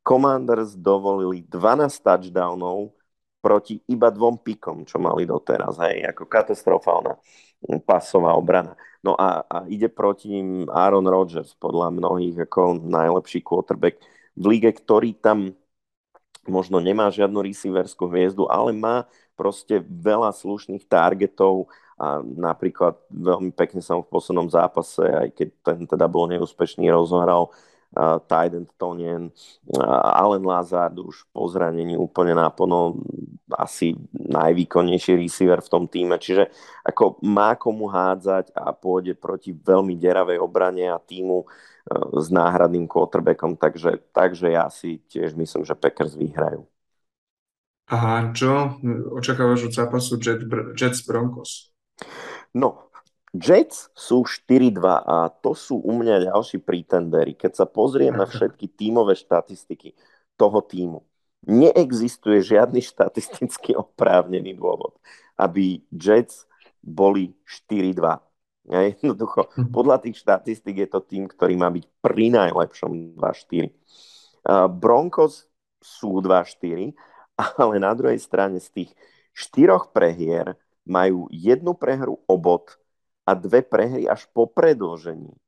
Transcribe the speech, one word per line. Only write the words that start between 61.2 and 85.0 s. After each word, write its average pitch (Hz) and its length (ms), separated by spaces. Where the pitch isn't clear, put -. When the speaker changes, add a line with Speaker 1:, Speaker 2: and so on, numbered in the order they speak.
Speaker 1:
neexistuje 120 960
žiadny 120 380
štatisticky - 960
oprávnený 90 800
dôvod, - 400
aby 92 560
Jets 104 540
boli 95 640
štyri 95 500
dva. 82 260
Ja 92 160
jednoducho, 107 720
Speaker 2:
Mhm. 123 160
Speaker 1:
podľa 131 320
tých 117 160
štatistík 98 640
je 95 80
to 98 80
tým, 98 320
ktorý 90 240
má 90 160
byť 87 140
pri 113 220
najlepšom 82 800
dva 85 160
štyri. - 400
A 95 240
Broncos 135 800
sú 95 400
dva 92 240
štyri, 90 480
ale 107 180
na 98 160
druhej 120 240
strane 95 400
z - 120
tých 90 200
štyroch - 640
prehier 85 640
majú 92 420
jednu 131 460
prehru 135 500
o 95 140
bod 87 400
a 196 80
dve 101 240
prehry 127 480
až - 240
po 113 160
predĺžení. 85 880